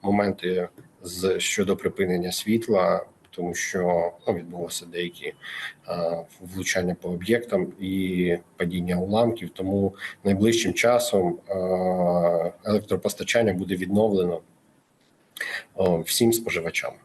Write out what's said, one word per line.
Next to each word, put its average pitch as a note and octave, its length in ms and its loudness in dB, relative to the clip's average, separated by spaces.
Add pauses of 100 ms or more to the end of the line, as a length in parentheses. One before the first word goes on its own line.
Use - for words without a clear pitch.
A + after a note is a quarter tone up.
моменти F#2 640 0 (340)
з-, F2+ 380 -2
щодо F#2+ 360 0
припинення F2+ 560 -2
світла, G#2 720 2 (260)
тому F2 240 -6
що, F2 580 0 (140)
ну, A2 80 0
відбулося E2+ 520 -8
деякі, E2+ 480 -8 (540)
е, E2+ 360 -2 (160)
влучання F2+ 600 -4
по F2 80 -8
об'єктам F#2 720 0
і F#2 560 0 (200)
падіння F2+ 400 -2
уламків. G2+ 540 0
Тому G2 440 0 (300)
найближчим G2+ 500 4
часом, G#2 640 2 (100)
е, G2 60 -2 (1080)
електропостачання G#2 880 0
буде F2+ 240 -2
відновлено, F#2 640 2 (1400)
е, F2+ 180 4
всім A2+ 340 2
споживачам. F2+ 600 -4 (120)